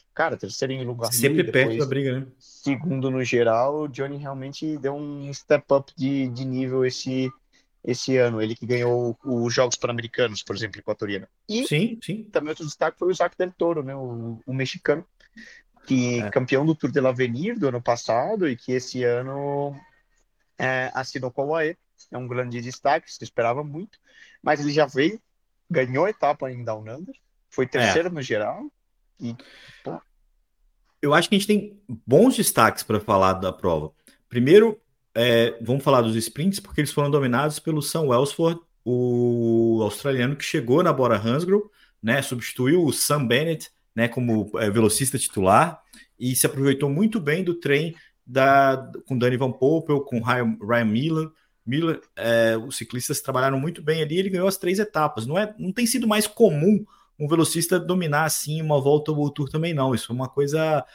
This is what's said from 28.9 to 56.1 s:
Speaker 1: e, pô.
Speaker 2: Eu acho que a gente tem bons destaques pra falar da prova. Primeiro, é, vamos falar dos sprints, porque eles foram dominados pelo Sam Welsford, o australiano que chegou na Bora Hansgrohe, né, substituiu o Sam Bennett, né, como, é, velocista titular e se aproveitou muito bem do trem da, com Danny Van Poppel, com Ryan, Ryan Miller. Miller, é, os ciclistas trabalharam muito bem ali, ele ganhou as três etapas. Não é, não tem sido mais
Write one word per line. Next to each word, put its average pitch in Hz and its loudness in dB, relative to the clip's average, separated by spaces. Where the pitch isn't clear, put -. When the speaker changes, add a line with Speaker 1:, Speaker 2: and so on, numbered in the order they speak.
Speaker 1:
e, 120 -10
pô. 139 -10
Speaker 2:
Eu 147 2
acho 170 4
que 208 2
a - 4
gente 196 0
tem 208 -2
bons 208 6
destaques 120 4
pra 107 0
falar 95 4
da 92 -2
prova. 78 -2
Primeiro, 190 6
é, 117 4
vamos 127 -2
falar 135 6
dos 113 0
sprints, 151 -2
porque - -6
eles 143 -2
foram 143 0
dominados 139 0
pelo 151 -2
Sam 165 -4
Welsford, 143 2
o 120 2
australiano 131 -2
que - -10
chegou 139 2
na 170 4
Bora 123 2
Hansgrohe, 165 0
né, 123 2
substituiu 131 0
o 139 2
Sam 147 0
Bennett, 156 0
né, 117 2
como, 113 0
é, 110 0
velocista 113 2
titular 113 2
e 127 -4
se - 2
aproveitou 139 0
muito 214 0
bem 160 -2
do 175 -2
trem 151 0
da, 135 4
com 135 -4
Danny 123 2
Van 123 0
Poppel, 147 2
com 123 -4
Ryan, 117 0
Ryan 117 0
Miller. 156 0
Miller, 151 -2
é, 113 2
os - -8
ciclistas 123 -6
trabalharam 135 0
muito 147 -6
bem 156 -2
ali, 151 -2
ele 190 0
ganhou 185 0
as 190 -2
três 185 -2
etapas. 151 0
Não 151 -2
é, 214 -4
não 180 -6
tem 240 0
sido 233 0
mais 208 2